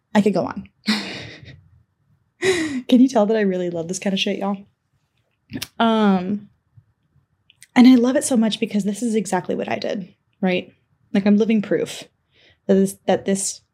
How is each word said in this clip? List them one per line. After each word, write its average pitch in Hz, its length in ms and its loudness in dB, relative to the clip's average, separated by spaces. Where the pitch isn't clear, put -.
I 214 60 2
could 202 140 0
go 175 120 -4
on. - 220 -12
<laughs> - 2000 -6
Can 254 120 6
you 269 80 6
tell 226 180 2
that 220 100 0
I 214 40 0
really 180 300 -2
love 165 180 -6
this 190 100 -8
kind 196 140 -4
of 190 80 -2
shit, 196 180 -4
y'all? 196 280 -6
Um, 208 720 0
and 247 120 8
I 254 80 10
love 247 220 4
it 285 80 -2
so 262 120 0
much 220 240 0
because 208 240 -2
this 202 180 -6
is 226 120 -2
exactly 202 400 -2
what - 140 -6
I 233 100 -4
did, - 360 -8
right? 185 320 -2
Like, 202 140 0
I'm 208 100 6
living 214 260 2
proof - 420 -4
that 196 80 2
this, 190 220 2
that 190 180 0
this - 380 -4